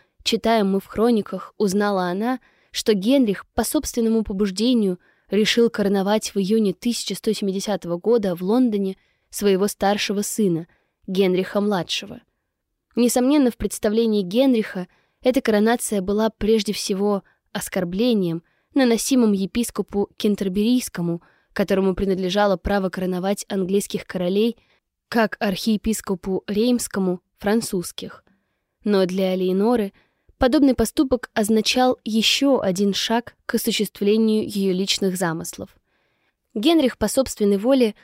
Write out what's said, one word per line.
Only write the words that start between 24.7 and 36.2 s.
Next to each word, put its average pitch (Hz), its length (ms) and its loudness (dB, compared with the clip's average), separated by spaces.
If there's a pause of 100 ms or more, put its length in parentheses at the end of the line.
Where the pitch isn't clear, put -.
как 220 320 0
архиепископу 202 1080 -4
Реймскому 208 760 -2 (160)
французских. - 880 -4 (600)
Но 196 220 4
для 185 260 0
Алеиноры 196 600 0 (460)
подобный 262 360 4
поступок 262 600 0
означал 226 680 2
ещё 226 560 2
один 196 340 0
шаг - 420 -4 (100)
к - 80 -10
осуществлению 214 880 0
её 196 280 -2
личных 190 440 0
замыслов. 175 600 -6 (800)